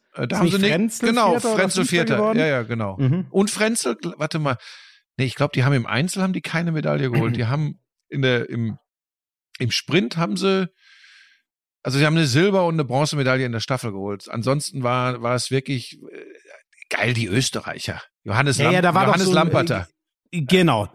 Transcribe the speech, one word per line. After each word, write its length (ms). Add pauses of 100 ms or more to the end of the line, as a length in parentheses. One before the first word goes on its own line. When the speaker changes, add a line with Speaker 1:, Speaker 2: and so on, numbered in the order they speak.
(140)
Speaker 1:
Äh, 140
da 80
Speaker 2:
Ist 20
Speaker 1:
haben 80
Speaker 2:
nicht 80
Speaker 1:
sie 80
nicht, 120
Speaker 2:
Frenzel 340
Speaker 1:
genau, 240
Speaker 2:
Vierter 160
oder 100
Speaker 1:
Frenzel 220
Speaker 2:
Fünfter 160
Speaker 1:
Vierter. 220
Speaker 2:
geworden? 200
Speaker 1:
Ja, 80
ja, 160
genau. 360
Speaker 2:
Mhm. 320
Speaker 1:
Und 200
Frenzel, 440
gl-, 220
warte 220
mal, 180 (640)
nee, 60
ich 80
glaub, 180
die 120
haben 100
im 120
Einzel 360
haben 100
die 80
keine 320
Medaille 380
geholt. 260
Speaker 2:
<clears throat> 0
Speaker 1:
Die 100
haben 320 (300)
in 140
der, 260
im, 300 (800)
im 120
Sprint 460
haben 220
sie, 300 (1120)
also 160
sie 80
haben 100
eine 100
Silber- 400
und 80
eine 100
Bronzemedaille 640
in 60
der 80
Staffel 320
geholt. 380
Ansonsten 520
war, 400
war 120
es 160
wirklich, 480 (120)
äh, 140 (640)
geil, 240
die 140
Österreicher. 720 (240)
Johannes 340
Speaker 2:
Ja, 60
Speaker 1:
Lam-, 100
Speaker 2:
ja, 80
da 120
war 80
doch 60
Speaker 1:
Johannes 180
Speaker 2:
so 60
ein, 40
Speaker 1:
Lamperter. 520 (440)
Speaker 2:
äh, 100
genau, 440
Speaker 1:
Ja. 80